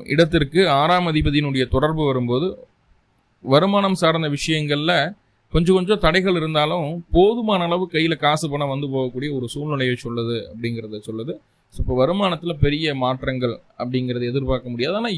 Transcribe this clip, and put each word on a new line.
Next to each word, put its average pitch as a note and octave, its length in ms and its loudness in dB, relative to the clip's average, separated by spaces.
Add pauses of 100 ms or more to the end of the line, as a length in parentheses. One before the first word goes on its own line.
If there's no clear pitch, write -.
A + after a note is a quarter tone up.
இடத்திற்கு D#3+ 640 2
ஆறாம் E3 400 2
அதிபதியினுடைய D3 580 0
தொடர்பு D#3 380 0
வரும்போது B2+ 420 0 (960)
வருமானம் F#3+ 580 2
சார்ந்த E3 280 2
விஷயங்கள்ல D3 640 -2 (600)
கொஞ்சம் F3 240 4
கொஞ்சம் G3 280 0
தடைகள் F3+ 340 2
இருந்தாலும் D#3 480 0 (240)
போதுமான G#3 520 4
அளவு F3 300 0
கையில D#3+ 240 0
காசு D3+ 320 0
பணம் C#3+ 240 -4
வந்து C#3+ 140 -4
போகக்கூடிய C3 460 -2
ஒரு B2 160 -4
சூழ்நிலையை C#3 540 -2
சொல்லுது A#2 340 -4 (100)
அப்படிங்கிறத A2 580 -8
சொல்லுது. A2+ 280 -8 (400)
So, - 80 -6
இப்ப B2+ 140 0
வருமானத்துல E3+ 560 0 (100)
பெரிய D3+ 340 2
மாற்றங்கள் C3 600 -2 (220)
அப்படிங்கிறது B2 480 -2
எதிர்பார்க்க B2+ 480 -2
முடியாது. C3 240 -2
ஆனா A#3 200 -2